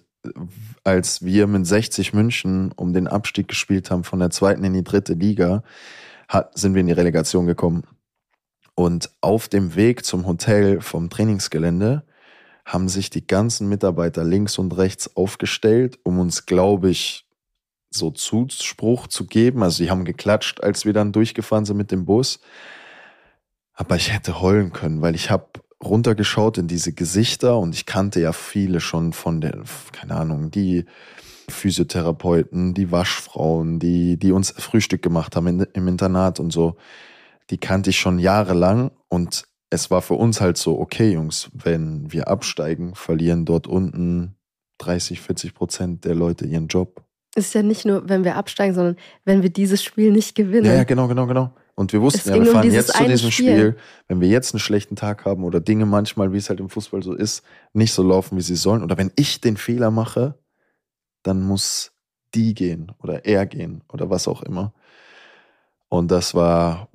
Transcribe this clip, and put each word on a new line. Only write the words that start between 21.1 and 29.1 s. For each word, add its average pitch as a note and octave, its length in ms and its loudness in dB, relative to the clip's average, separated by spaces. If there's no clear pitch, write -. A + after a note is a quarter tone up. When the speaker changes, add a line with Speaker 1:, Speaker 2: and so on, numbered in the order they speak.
Speaker 1:
durchgefahren A2 540 0
sind G2+ 120 -4
mit G2+ 140 -4
dem F#2 140 -2
Bus. A2+ 340 2
Aber F3 220 -2
ich C3+ 180 -2
hätte F2 280 -4
heulen F#2+ 320 4
können, D#2+ 280 -4
weil E2 140 0
ich - 160 -4
hab - 320 -4
runtergeschaut A2 760 0
in F2 100 -2
diese E2+ 260 -4
Gesichter A2+ 640 0
und E2+ 160 -2
ich - 120 -8
kannte G2 340 -2
ja E2 140 0
viele F#2 480 -2
schon E2 320 -4